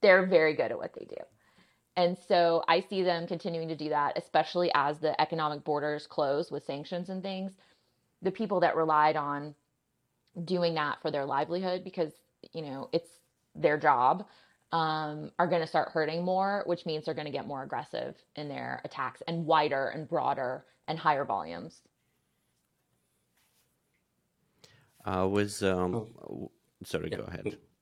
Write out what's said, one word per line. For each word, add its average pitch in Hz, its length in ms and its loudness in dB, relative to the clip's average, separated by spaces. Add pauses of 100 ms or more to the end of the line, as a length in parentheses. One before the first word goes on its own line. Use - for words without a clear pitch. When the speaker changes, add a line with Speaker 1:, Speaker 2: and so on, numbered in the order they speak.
Speaker 1:
They're 190 240 8
very 160 280 6
good - 180 -2
at - 60 -6
what - 160 -8
they - 120 -14
do. - 120 -14 (800)
And 180 200 4 (120)
so 170 380 6
I 165 120 6
see 190 240 -2
them 170 240 0
continuing 165 400 -4
to 160 80 -4
do 151 140 -6
that, 147 280 0
especially 170 560 0
as 143 260 2
the 156 200 -2
economic 151 460 -2
borders 147 420 -2
close 147 420 0
with 147 160 -8
sanctions 175 440 -8
and 185 120 -8
things. 190 300 -8 (680)
The 185 100 0
people 190 300 0
that 170 160 4
relied 156 400 4
on 143 360 -4 (920)
doing 175 300 0
that 151 260 -2
for 156 100 -4
their 143 140 -2
livelihood, 175 580 -2
because, 165 300 -4 (400)
you 165 80 -8
know, 135 320 -10
it's - 160 -2 (460)
their 151 220 4
job, 147 480 4 (460)
um, 156 680 -2
are 175 100 4
gonna 165 200 0
start 160 220 0
hurting 160 340 0
more, 190 420 0
which 170 220 -2
means 156 180 -4
they're 165 80 -4
gonna 151 160 -6
get 139 160 -6
more 135 160 -8
aggressive 123 540 -8 (200)
in 147 140 -10
their 127 340 -8
attacks - 440 -8
and 170 180 -4
wider 151 440 2
and 156 200 -10
broader 135 560 -2 (220)
and 160 100 -4
higher 147 280 2
volumes. 87 560 -6 (3250)
Speaker 2:
Uh, 95 240 2
was, 101 320 0
um, 92 340 2
Speaker 3:
Oh. 107 140 -4 (120)
Speaker 2:
w-, - 280 -12 (360)
sorry, - 260 -4
Speaker 3:
Yeah. - 60 -8
Speaker 2:
go - 80 -8
ahead. - 320 -8 (240)